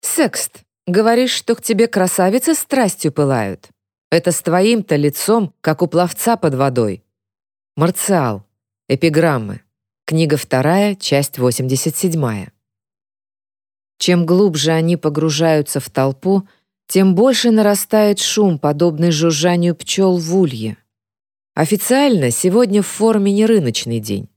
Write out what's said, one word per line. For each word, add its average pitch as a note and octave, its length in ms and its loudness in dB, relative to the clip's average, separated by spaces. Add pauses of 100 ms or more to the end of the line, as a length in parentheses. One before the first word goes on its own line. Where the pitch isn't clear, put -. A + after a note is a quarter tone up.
«Секст, - 600 -4 (220)
говоришь, A#3 440 2
что - 240 -2
к A#3 80 -14
тебе A3+ 260 2
красавицы G3 640 0
страстью A3+ 560 -2
пылают? B2 600 -2 (400)
Это E3+ 220 2
с - 100 -4
твоим-то F#3+ 540 2
лицом, D3+ 640 0
как D#3 180 -2
у F3+ 60 0
пловца F3+ 500 0
под D3 200 -2
водой». B2 460 -2 (720)
Марциал. D3 720 -2 (420)
Эпиграммы. D3+ 760 0 (420)
Книга D#3 320 0
вторая, E3+ 580 0
часть C#3 440 -4
восемьдесят B2+ 580 -2
седьмая. C3+ 560 -4 (1400)
Чем F3 300 0
глубже E3 460 2
они E3 260 0
погружаются D#3 800 0
в - 80 -14
толпу, C#3 580 -2 (400)
тем F#3+ 280 2
больше A#3+ 360 2
нарастает G#3 680 2
шум, G3 400 0
подобный D#3 520 0
жужжанию E3+ 640 0
пчел F#3 440 0
в E3 180 -4
улье. B2+ 400 -2 (800)
Официально G#3 760 0
сегодня G3+ 520 0
в - 40 -4
форуме G#3 460 0
не G#3+ 140 2
рыночный B2 540 0
день G2+ 360 -8